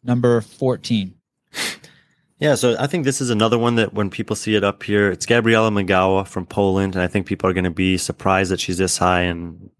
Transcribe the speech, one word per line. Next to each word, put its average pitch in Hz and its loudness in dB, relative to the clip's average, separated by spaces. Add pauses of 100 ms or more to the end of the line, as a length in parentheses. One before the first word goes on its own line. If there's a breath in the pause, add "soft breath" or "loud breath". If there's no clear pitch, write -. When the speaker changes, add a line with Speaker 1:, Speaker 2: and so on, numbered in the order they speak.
Speaker 1:
Number 120 2
fourteen. 110 -4 (1200 loud breath)
Speaker 2:
Yeah, 147 2
so 117 2
I 139 -2
think 165 -2
this 135 -2
is 127 -2
another 113 2
one 117 0
that 110 0
when 101 -2
people - -6
see 107 -2
it 101 2
up 101 -2
here, 104 2
it's - -6
Gabriela 113 2
Migała 95 2
from 92 -8
Poland, 98 0
and 92 0
I 90 0
think 95 -2
people 95 -2
are 90 0
gonna 90 0
be 92 0
surprised 95 0
that 92 -2
she's 87 -4
this 92 0
high 90 2
and 85 -8 (100)